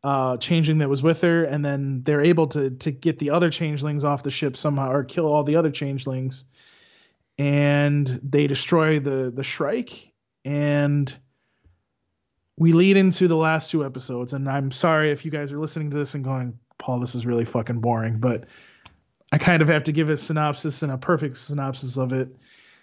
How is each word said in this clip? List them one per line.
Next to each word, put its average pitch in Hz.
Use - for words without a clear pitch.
uh, 135
changeling 156
that 139
was 139
with 160
her, 170
and 143
then 139
they're 147
able 160
to, 135
to 131
get 147
the 143
other 170
changelings 147
off 143
the 139
ship 135
somehow, 135
or 139
kill 165
all 147
the 151
other 160
changelings. 131
And 143
they 143
destroy 156
the, 135
the 131
Shrike, -
and 143
we 165
lead 190
into 185
the 165
last 160
two 151
episodes. 127
And 135
I'm 135
sorry 156
if 143
you 160
guys 143
are 147
listening 156
to 143
this 143
and 139
going, 127
"Paul, 123
this 123
is 120
really 117
fucking 117
boring," 113
but 120
I 147
kind 165
of 147
have 156
to 156
give 151
a 151
synopsis 151
and 147
a 131
perfect 135
synopsis 135
of 127
it. 131